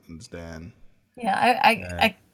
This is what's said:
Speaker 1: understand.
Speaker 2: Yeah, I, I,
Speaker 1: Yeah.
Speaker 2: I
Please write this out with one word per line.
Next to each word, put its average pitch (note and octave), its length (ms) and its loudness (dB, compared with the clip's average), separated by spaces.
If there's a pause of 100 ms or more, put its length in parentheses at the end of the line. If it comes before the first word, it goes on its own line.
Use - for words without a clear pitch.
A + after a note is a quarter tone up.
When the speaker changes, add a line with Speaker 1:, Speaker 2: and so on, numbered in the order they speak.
Speaker 1:
understand. E2 640 -16 (440)
Speaker 2:
Yeah, A3 220 -2
I, A#3 320 4
I, - 40 6
Speaker 1:
Yeah. F3+ 280 -8
Speaker 2:
I A3 140 2 (180)